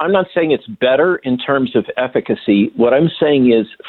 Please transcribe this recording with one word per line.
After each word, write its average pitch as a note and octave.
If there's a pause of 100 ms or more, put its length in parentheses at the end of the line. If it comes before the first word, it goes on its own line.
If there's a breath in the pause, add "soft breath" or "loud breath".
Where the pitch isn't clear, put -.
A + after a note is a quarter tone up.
I'm E3
not F#3+
saying D#3+
it's C3
better C3+
in B2+
terms C3+
of A2+ (100)
efficacy. A#2
What A#2+
I'm D#3 (100)
saying C#3+
is, A2 (240)